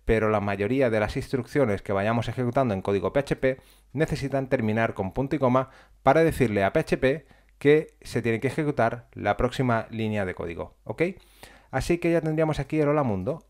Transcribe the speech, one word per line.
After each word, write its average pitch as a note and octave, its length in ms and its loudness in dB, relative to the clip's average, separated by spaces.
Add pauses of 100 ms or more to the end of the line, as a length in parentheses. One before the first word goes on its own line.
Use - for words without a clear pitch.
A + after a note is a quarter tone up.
pero A2 240 2
la G#2+ 100 4
mayoría G#2 500 0
de A2 100 2
las G#2 160 -2
instrucciones B2 640 0
que G#2 120 -4
vayamos A2+ 340 0
ejecutando B2 460 0
en F#2+ 80 -4
código F#2+ 320 0
P C#3+ 60 2
H C#3 160 -2
P C3 240 -2 (340)
necesitan C3+ 560 -2
terminar A2+ 460 0
con F#2+ 180 -4
punto C3+ 220 -4
y C#3 40 -2
coma C3 300 2 (320)
para D3+ 220 6
decirle A2 400 2
a G2 100 2
P D#3+ 60 2
H D#3 180 -2
P C3+ 300 0 (320)
que D3+ 420 4
se - 220 -6
tiene A2+ 160 0
que C3+ 80 -2
ejecutar A#2+ 640 -2
la G2+ 240 -2
próxima B2 540 0
línea G#2+ 340 -2
de F2+ 80 -4
código, E2+ 420 -10 (100)
¿ok? A2+ 180 -4 (680)
Así E3 280 -2
que E3+ 120 0
ya E3 100 2
tendríamos D#3 380 0
aquí D#3 200 -4
el D3 80 2
"Hola D3 160 2
mundo", A2 460 -4